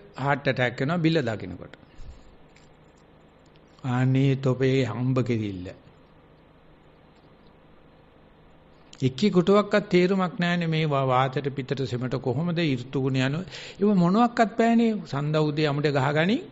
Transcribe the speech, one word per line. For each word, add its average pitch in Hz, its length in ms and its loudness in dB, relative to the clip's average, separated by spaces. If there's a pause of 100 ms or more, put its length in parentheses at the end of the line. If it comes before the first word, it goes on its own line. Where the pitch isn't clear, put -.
(160)
හාර්ට් 143 320 -2
ඇටැක් 123 340 0
එනවා 156 160 0
බිල 160 220 2
දකින්නකොට. 101 540 -6 (2000)
අනේ 131 560 2
තොපේ 131 480 0
හම්බ 123 360 -2
කෙරිල්ල. 107 460 -4 (3250)
එක්කෙකුටවත් 202 920 2
තේරුමක් 180 480 2
නැහැනේ 175 300 -2
මේ 160 180 0
වා-, 135 220 0
වාතයට 135 440 0
පිටට 131 340 -4
සෙමට 123 320 -4
කොහොමද 156 400 -2
ඍතු 139 420 -2
ගුණ 131 180 0
යන 135 200 0 (360)
ඒව 202 200 2
මොනවත් 214 600 4
බෑනේ. 226 500 2
සඳ 147 340 -4
උදේ 151 300 2
අමුඩ 147 220 0
ගහගනි. 147 480 2 (140)